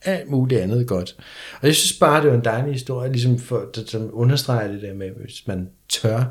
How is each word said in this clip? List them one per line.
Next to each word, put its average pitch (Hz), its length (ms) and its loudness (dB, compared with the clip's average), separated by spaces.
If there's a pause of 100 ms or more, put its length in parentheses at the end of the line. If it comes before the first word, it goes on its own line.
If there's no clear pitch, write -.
alt 185 280 -4
muligt 131 300 2
andet 117 260 0
godt. 90 300 -4 (440)
Og 135 60 2
jeg 156 80 6
synes - 240 0
bare, 156 240 6
det 151 80 6
var 123 60 6
en 120 80 2
dejlig 123 280 0
historie, 127 400 -4
ligesom 120 260 4
for, 117 260 -4 (100)
der, 113 120 -6
som 110 260 -6
understreger 120 600 2
det 101 100 -8
der 98 120 -10
med, 95 160 -8 (140)
hvis - 220 -16
man 92 220 -4 (200)
tør 113 420 0